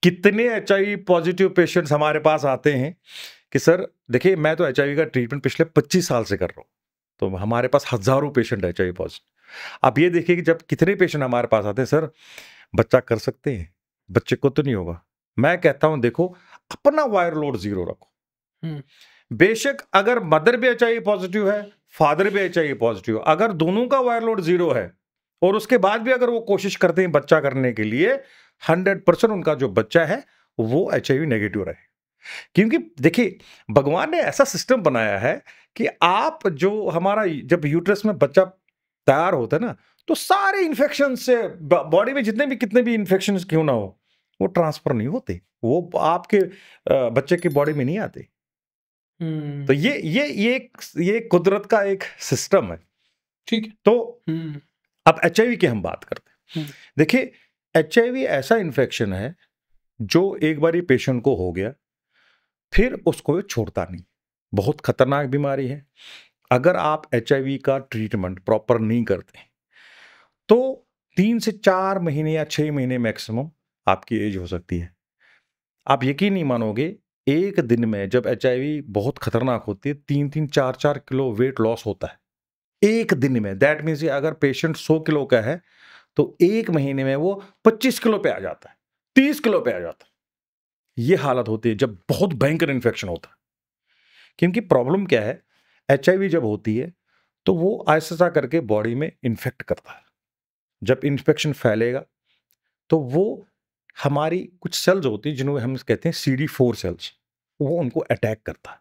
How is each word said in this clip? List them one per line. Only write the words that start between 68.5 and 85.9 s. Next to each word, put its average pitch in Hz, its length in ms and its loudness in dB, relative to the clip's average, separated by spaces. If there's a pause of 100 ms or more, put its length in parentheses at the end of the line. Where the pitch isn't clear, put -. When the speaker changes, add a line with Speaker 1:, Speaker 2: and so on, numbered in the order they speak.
Speaker 1:
नहीं 110 260 0
करते, - 340 -6 (1080)
तो 262 380 2 (300)
तीन 220 220 2
से 220 140 -4
चार 190 460 0
महीने 156 340 -2
या 156 120 -2
छह 151 280 -4
महीने 127 260 -2
मैक्सिमम 117 520 -4 (380)
आपकी 95 280 -2
एज 104 200 -4
हो 90 100 -8
सकती 87 320 -6
है। 85 180 -12 (920)
आप 131 160 2
यकीन 143 280 0
नहीं 185 120 -2
मानोगे, 123 520 -4 (320)
एक 185 320 0
दिन 117 240 2
में 101 240 -4
जब 120 180 0
एचआईवी 131 540 -2
बहुत 107 380 -4
खतरनाक 120 440 -2
होती 104 260 -8
है, 147 60 -4
तीन 143 340 -2
तीन 156 180 -4
चार 135 280 0
चार 147 240 -2
किलो 131 340 -4
वेट 123 280 -2
लॉस 113 260 -2
होता 104 200 -6
है - 180 -16 (580)
एक 220 320 2
दिन 127 280 0
में। 98 120 -6
That 147 280 2
means 156 260 -4
अगर 143 240 -2
पेशेंट 147 440 -2
सौ 160 240 0
किलो 151 260 -2
का 123 140 4
है, 135 220 -6 (540)